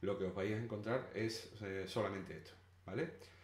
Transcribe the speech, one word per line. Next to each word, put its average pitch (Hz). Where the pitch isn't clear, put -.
lo 98
que 92
os -
vais 101
a 107
encontrar 113
es, -
eh, 95
solamente 98
esto, -
¿vale? 135